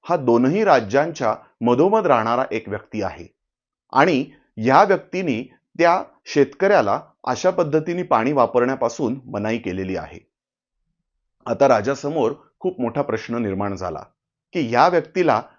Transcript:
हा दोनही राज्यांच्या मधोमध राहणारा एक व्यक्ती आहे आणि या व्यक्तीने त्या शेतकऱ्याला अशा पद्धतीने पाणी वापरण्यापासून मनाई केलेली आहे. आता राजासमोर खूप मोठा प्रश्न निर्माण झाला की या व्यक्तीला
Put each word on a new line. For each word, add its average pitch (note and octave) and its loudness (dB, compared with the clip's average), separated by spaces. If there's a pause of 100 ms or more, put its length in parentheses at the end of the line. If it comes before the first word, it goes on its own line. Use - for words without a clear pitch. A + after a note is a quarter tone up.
हा F3 -2
दोनही C3 2
राज्यांच्या C3 0 (260)
मधोमध E3+ 2
राहणारा A#2+ 2
एक A2+ -6
व्यक्ती G#2 -8
आहे E2+ -8 (640)
आणि C#3+ 2 (320)
या C3 4
व्यक्तीने F3+ -2 (380)
त्या E3+ 2 (240)
शेतकऱ्याला C#3+ 2 (240)
अशा B2+ -2
पद्धतीने E3+ -2
पाणी A#2+ 0
वापरण्यापासून B2 0
मनाई G#2+ -4
केलेली F#2+ -6
आहे. E2+ -12 (1300)
आता A#2 2
राजासमोर C3+ 0 (260)
खूप F#3 -6
मोठा B2 -2
प्रश्न A#2+ -6
निर्माण G2 -4
झाला F2 -10 (500)
की D3 -4
या E3 4
व्यक्तीला D#3+ 0 (180)